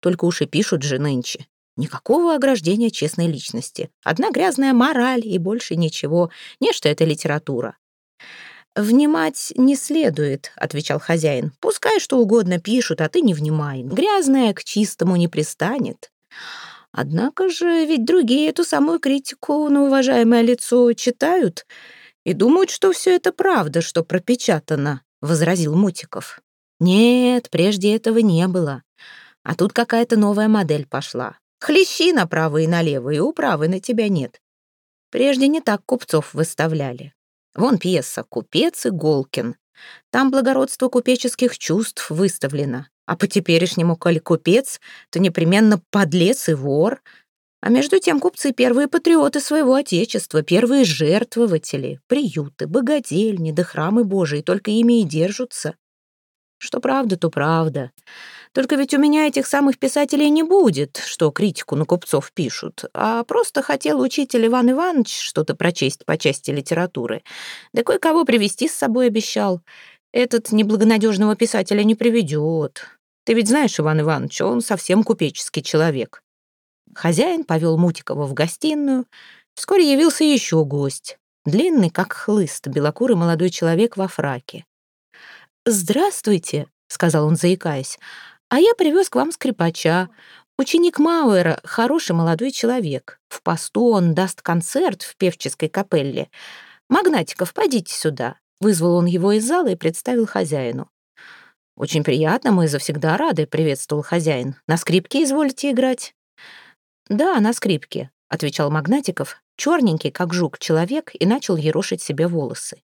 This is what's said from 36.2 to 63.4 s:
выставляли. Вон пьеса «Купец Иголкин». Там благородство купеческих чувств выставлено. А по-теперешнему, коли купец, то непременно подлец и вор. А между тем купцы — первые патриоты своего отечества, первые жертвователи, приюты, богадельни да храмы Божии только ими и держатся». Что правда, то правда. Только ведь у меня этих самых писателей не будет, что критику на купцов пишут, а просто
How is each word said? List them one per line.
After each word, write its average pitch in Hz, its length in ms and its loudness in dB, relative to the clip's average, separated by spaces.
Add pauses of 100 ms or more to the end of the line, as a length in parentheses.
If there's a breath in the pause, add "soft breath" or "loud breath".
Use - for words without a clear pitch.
выставляли. 143 840 -4 (400)
Вон 233 220 2
пьеса 160 460 -2
«Купец - 600 -2
Иголкин». 151 720 -2 (560 loud breath)
Там 262 180 2
благородство 262 600 0
купеческих 247 680 0
чувств - 520 -4
выставлено. 143 800 -2 (180)
А 165 100 -4
по-теперешнему, 175 800 2
коли 165 240 0
купец, 180 600 0 (280 loud breath)
то 170 100 -4
непременно 190 720 4
подлец 185 600 2
и 160 40 2
вор. 147 480 0 (600 soft breath)
А - 80 -4
между 285 300 4
тем 320 200 2
купцы — 285 320 -2
первые 247 360 2
патриоты 302 520 2
своего 285 360 2
отечества, 196 680 -2
первые 240 400 4
жертвователи, 160 1200 0
приюты, 160 600 -4
богадельни 208 840 0
да 156 120 0
храмы 190 400 0
Божии 175 380 -2
только 196 300 -2
ими 233 300 4
и 196 40 2
держатся». 170 720 -4 (840)
Что - 220 -8
правда, 254 380 0
то 170 120 -2
правда. 147 600 -2 (640 loud breath)
Только 269 220 0
ведь 269 160 0
у 294 40 2
меня 302 300 4
этих 277 180 -2
самых 277 320 2
писателей 294 520 2
не 302 120 4
будет, 277 640 2
что - 240 0
критику - 460 -4
на 151 80 0
купцов 156 480 -2
пишут, - 640 -8
а 226 320 -2
просто - 360 -2